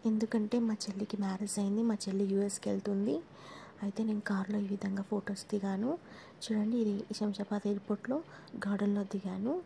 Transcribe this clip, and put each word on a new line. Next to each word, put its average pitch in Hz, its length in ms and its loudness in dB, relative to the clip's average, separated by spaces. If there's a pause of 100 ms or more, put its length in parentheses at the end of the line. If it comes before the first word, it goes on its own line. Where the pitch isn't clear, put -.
ఎందుకంటే 220 540 4
మా 226 140 4
చెల్లికి 202 440 -4
మ్యారేజ్ 196 420 0
అయింది, 202 220 4
మా 226 120 4
చెల్లి 196 400 2
యూఎస్కి 202 360 2
వెళ్తుంది. 208 520 2 (640)
అయితే 202 200 0
నేను 214 180 2
కార్లో 202 380 0
ఈ 202 80 0
విధంగా 196 360 -2
ఫొటోస్ 202 420 -2
దిగాను. 202 520 0 (460)
చూడండి, 220 340 2
ఇది 214 360 2
శంషాబాద్ 208 540 -2
ఎయిర్‌పోర్ట్‌లో 208 560 0 (440)
గార్డెన్లో 202 360 2
దిగాను. 196 640 -2